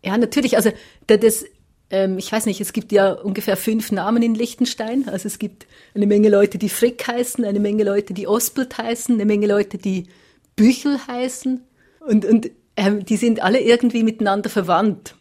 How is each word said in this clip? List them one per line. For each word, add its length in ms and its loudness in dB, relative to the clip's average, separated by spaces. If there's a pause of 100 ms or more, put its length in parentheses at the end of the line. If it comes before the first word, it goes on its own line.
Ja, 140 -2
natürlich, 380 0
also, 160 2 (340)
da, 120 6
das, 260 2 (460)
ähm, 280 0
ich 140 -10
weiß 140 -2
nicht, 160 -4
es 100 -6
gibt 220 -6
ja 180 4
ungefähr 460 -4
fünf 340 -4
Namen 320 0
in 100 0
Liechtenstein. 760 -4
Also 180 -6
es 100 -10
gibt 300 -12 (260)
eine 140 0
Menge 220 6
Leute, 280 4
die 120 -2
Frick 360 -2
heißen, 380 -4
eine 160 -2
Menge 240 0
Leute, 300 -2
die 120 -8
Ospelt 520 -2
heißen, 360 -4
eine 120 0
Menge 220 2
Leute, 300 0
die 300 -4 (480)
Büchel 500 2
heißen. 560 -6 (380)
Und, 260 0
und, 240 4 (280)
ähm, 280 -2
die 120 -2
sind 260 0
alle 160 2
irgendwie 440 2
miteinander 460 -2
verwandt. 720 0